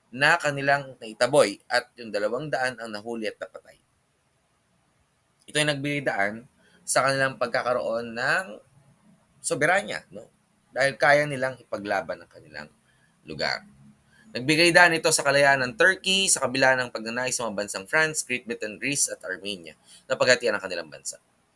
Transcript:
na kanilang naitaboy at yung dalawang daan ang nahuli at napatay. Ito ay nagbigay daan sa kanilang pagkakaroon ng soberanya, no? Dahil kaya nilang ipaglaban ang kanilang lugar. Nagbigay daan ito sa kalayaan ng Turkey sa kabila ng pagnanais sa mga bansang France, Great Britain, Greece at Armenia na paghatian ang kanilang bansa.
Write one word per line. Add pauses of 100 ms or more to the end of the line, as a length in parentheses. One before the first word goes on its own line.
na
kanilang
naitaboy
at
yung
dalawang
daan
ang
nahuli
at
napatay. (1800)
Ito
ay
nagbigay
daan (400)
sa
kanilang
pagkakaroon
ng (960)
soberanya,
no? (480)
Dahil
kaya
nilang
ipaglaban
ang
kanilang (560)
lugar. (640)
Nagbigay
daan
ito
sa
kalayaan
ng
Turkey
sa
kabila
ng
pagnanais
sa
mga
bansang
France,
Great
Britain,
Greece
at
Armenia (320)
na
paghatian
ang
kanilang
bansa. (360)